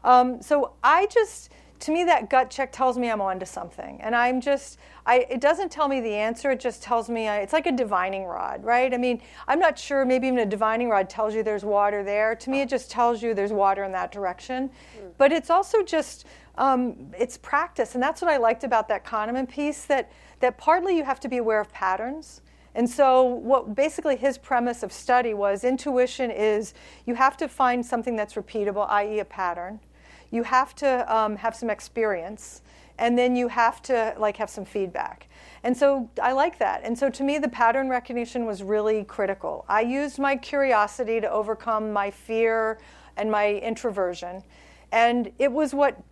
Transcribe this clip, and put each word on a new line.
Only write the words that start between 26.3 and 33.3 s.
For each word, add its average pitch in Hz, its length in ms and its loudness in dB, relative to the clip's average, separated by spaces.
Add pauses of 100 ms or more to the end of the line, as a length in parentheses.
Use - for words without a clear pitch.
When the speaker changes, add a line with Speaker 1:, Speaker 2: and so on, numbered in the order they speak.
Speaker 1:
you 240 80 -2
have 269 220 2
to 311 100 -2
find 247 360 0
something 240 320 -4
that's 208 200 -6
repeatable, 202 520 -4
i 208 200 2
e 214 120 -4
a 196 60 -4
pattern. 180 540 -6 (540)
You 233 100 -2
have 262 320 0
to, 254 380 0
um, 214 220 2
have 220 180 -4
some 233 160 -6
experience, 208 920 -4 (360)
and 240 220 2
then 247 160 4